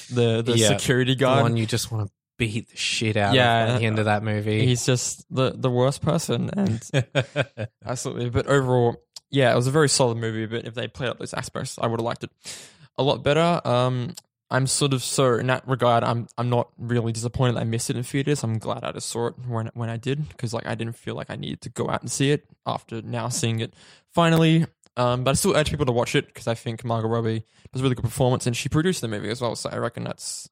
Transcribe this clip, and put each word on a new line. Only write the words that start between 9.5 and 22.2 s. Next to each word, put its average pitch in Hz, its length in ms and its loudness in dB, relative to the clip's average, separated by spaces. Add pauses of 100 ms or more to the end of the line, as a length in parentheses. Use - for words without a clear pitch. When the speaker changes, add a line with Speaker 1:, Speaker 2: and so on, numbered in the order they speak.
Speaker 1:
it - 40 4
was 120 100 2
a 135 40 2
very 147 180 4
solid 120 300 2
movie. 113 280 -4
But 113 200 -6
if 110 80 -12
they 113 140 -6
played 120 220 -6
up - 80 -8
those - 160 -10
aspects, - 440 -8
I - 80 -2
would 113 140 -2
have 113 40 -4
liked 120 200 -6
it - 60 -12 (680)
a 131 60 -2
lot 131 200 2
better. 160 420 2
Um, 123 500 0 (360)
I'm 131 160 2
sort 139 280 0
of, 123 100 -2
so 127 300 2
in 123 120 0
that 127 220 0
regard, 120 340 4
I'm, 117 240 0 (100)
I'm 120 140 -2
not 120 260 0
really 117 360 -2
disappointed 117 460 0
I 117 60 -2
missed 113 260 -2
it 135 60 -4
in 120 60 -4
theaters. 143 400 -2
I'm 113 160 -2
glad 117 240 -6
I - 100 -6
just - 160 -10
saw 117 200 -2
it 123 60 -6 (120)
when, 113 280 -4
when 117 160 -6
I 117 60 -6
did, 135 280 -4 (120)
'cause, 110 160 -6
like, - 140 -6
I 113 80 -4
didn't 117 220 -8
feel 110 180 -10
like - 160 -10
I - 60 -8
needed - 260 -8
to - 60 -14
go - 200 -4
out - 140 -4
and 123 80 -8
see 139 220 0